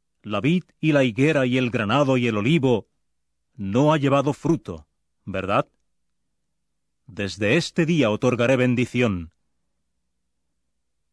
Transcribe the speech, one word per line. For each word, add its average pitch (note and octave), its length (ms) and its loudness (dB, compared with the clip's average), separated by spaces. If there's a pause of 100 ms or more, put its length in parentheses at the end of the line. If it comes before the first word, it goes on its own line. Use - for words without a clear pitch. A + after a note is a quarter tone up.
(220)
la G#2 180 -6
vid D#3+ 240 0 (160)
y D#3 120 0
la C#3+ 120 4
higuera C3 420 0
y B2+ 120 0
el B2 120 -2
granado B2+ 460 0
y B2 100 0
el A2 100 0
olivo B2 520 0 (680)
no A#2 380 0
ha D#3+ 60 2
llevado C#3 340 0
fruto, A2+ 560 -6 (360)
¿verdad? F#2+ 440 -4 (1400)
Desde G2+ 500 -2
este E3+ 300 -2
día D3 240 2
otorgaré A#2+ 460 0
bendición. A#2+ 760 -2 (1800)